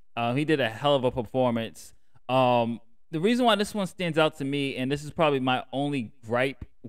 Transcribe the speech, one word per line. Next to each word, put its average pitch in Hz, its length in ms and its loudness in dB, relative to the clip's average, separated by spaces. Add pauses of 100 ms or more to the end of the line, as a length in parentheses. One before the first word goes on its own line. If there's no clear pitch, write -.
(160)
Uh, 117 180 -2
he 147 120 0
did 151 140 2
a 120 100 2
hell 143 240 0
of 131 100 2
a 127 60 2
performance. 117 840 -2 (380)
Um, 123 500 2 (300)
the 160 100 -6
reason 240 240 2
why 226 100 6
this 202 200 -2
one 202 120 -2
stands 170 300 -4
out 156 220 2
to 139 80 -6
me, 139 300 -2
and 127 140 -2
this 147 140 -4
is 147 60 -12
probably 147 280 2
my 127 240 0 (120)
only 139 360 -4 (160)
gripe 123 380 -2 (240)